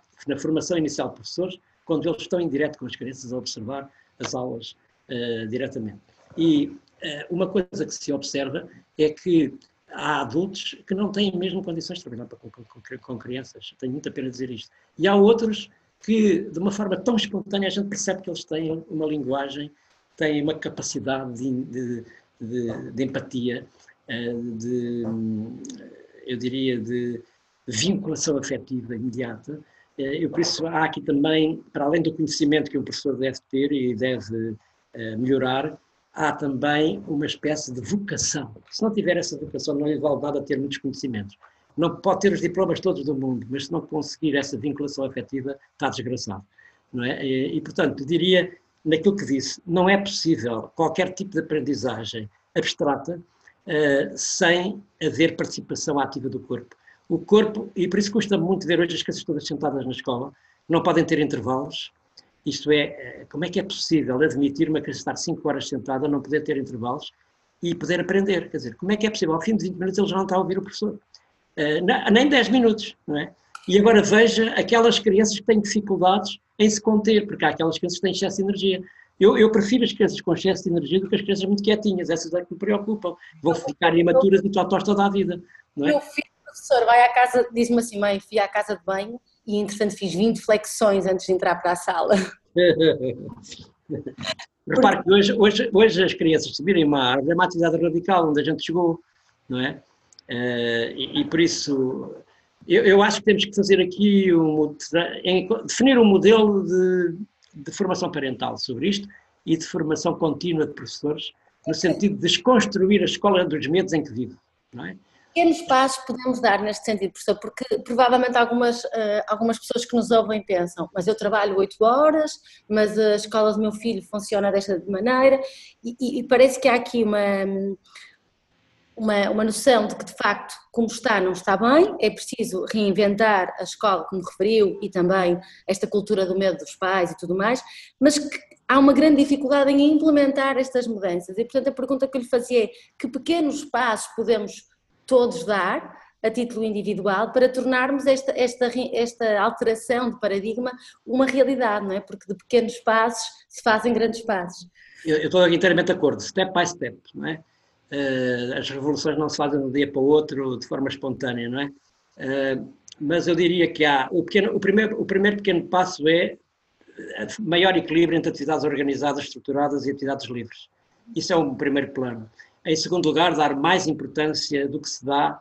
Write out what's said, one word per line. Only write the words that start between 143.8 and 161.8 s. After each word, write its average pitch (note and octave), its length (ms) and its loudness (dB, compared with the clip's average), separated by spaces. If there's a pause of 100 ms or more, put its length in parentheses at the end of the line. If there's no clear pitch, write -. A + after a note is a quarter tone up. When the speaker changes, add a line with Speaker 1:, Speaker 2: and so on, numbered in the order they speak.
Speaker 2:
podemos G#3+ 540 -2 (380)
todos A#3+ 380 4
dar, G3+ 580 -2 (200)
a A3 80 2
título A3+ 340 -4
individual, G3+ 680 -2
para B3+ 180 4
tornarmos C4 560 0
esta, C4+ 280 2
esta B3 340 0
re-, A#3+ 260 -4
esta A3+ 440 0
alteração A3+ 680 0
de A#3 100 -8
paradigma G#3+ 540 -2 (320)
uma B3+ 220 2
realidade, B3 580 2
não F#3+ 80 -4
é? G3 80 -4
Porque - 260 -16
de G3 80 -6
pequenos A#3 440 0
passos A3+ 520 0 (160)
se - 160 -18
fazem A3 300 2
grandes A3+ 300 0
passos. F3+ 440 -6 (380)
Speaker 1:
Eu, D#3 140 2
eu D3+ 80 -4
estou F3+ 200 6
inteiramente E3+ 420 4
de F#3 40 4
acordo, D3+ 300 0
step F#3 320 -2
by F3 120 2
step, B2 320 -8 (160)
não D3 140 -8
é? D#3+ 160 -8 (460)
Eh, B2+ 640 -2
as C3+ 140 -6
revoluções C#3+ 480 -2
não D3+ 100 0
se D3 80 -8
fazem C#3+ 240 0
de C#3 60 -2
um C3 40 -4
dia C#3 220 0
para C3+ 80 0
o C3 60 4
outro C#3 520 2
de - 80 -14
forma C3+ 220 -4
espontânea, A#2+ 600 -6
não B2+ 120 -6
é? C#3 100 -6 (460)